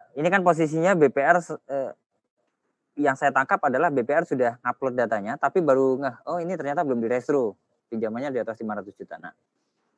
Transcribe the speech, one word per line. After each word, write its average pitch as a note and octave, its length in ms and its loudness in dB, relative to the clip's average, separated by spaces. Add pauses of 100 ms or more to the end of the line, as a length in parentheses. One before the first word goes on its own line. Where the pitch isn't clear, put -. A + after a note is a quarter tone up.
(140)
ini D3+ 160 -2
kan F#3 160 2
posisinya E3 480 2
B D3+ 160 4
P - 80 -8
R, D3+ 240 4
eh, C#3 500 -8 (1040)
yang C#3 240 0
saya C#3+ 140 2
tangkap C3+ 320 2
adalah C#3+ 260 2
B B2+ 160 0
P - 80 0
R E3+ 80 2
sudah B2 400 0
ngupload B2 320 -4
datanya, A2+ 400 -2
tapi C#3+ 240 0
baru C3+ 400 4
ngeh, C3+ 160 -6 (160)
"Oh, F3 80 -4
ini E3+ 160 -6
ternyata D3 320 -2
belum A#2+ 160 0
direstru, B2 480 0 (400)
pinjamannya A2+ 400 -6
di B2+ 80 -4
atas A2 240 -6
lima G#2+ 160 -6
ratus G2 160 -14
juta." E2+ 240 -16
Nah, F2 160 -20 (640)